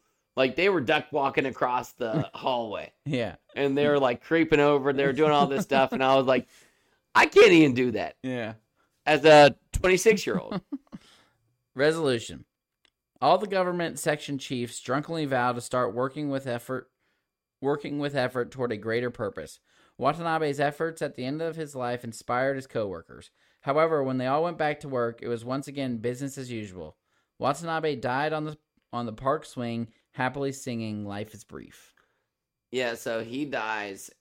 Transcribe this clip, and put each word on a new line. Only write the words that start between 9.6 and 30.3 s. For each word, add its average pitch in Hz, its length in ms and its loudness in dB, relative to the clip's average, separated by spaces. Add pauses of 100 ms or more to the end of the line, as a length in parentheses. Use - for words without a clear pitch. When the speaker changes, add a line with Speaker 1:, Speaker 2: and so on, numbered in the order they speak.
Speaker 1:
twenty-six-year-old. 185 960 2
Speaker 2:
<laughs> - 60 -16 (1040)
Resolution. 135 680 0 (760)
All 156 160 4
the 202 100 -4
government 180 520 -2
section 147 380 -4
chiefs 120 420 -8
drunkenly 151 460 -4
vow 123 280 0
to 120 80 -6
start 123 320 -2
working 139 360 -4
with 135 180 -6
effort, 123 420 -8 (720)
working 143 380 -4
with 143 160 -4
effort 123 360 -2
toward 127 200 -4
a 110 60 -4
greater 113 320 -2
purpose. 98 500 -8 (380)
Watanabe's 156 640 -2
efforts 139 420 -4
at - 140 -6
the 127 100 -8
end 147 160 -6
of 165 140 -6
his 151 200 -10
life 123 280 -6
inspired 123 520 -4
his 131 120 -10
coworkers. 90 640 -8 (300)
However, 156 420 2
when 131 140 -2
they 127 100 -2
all 147 160 0
went 170 140 -4
back 151 240 -2
to 147 80 -12
work, 117 320 -4
it - 60 -10
was 117 160 -4
once 131 240 -6
again 135 300 -6
business 127 400 -6
as 127 140 -10
usual. 92 460 -12 (420)
Watanabe 156 580 -4
died 131 360 -4
on 156 120 -4
the, 151 120 -12 (360)
on 120 120 -6
the 113 80 -8
park 135 320 -2
swing, 117 440 -8 (220)
happily 135 420 -4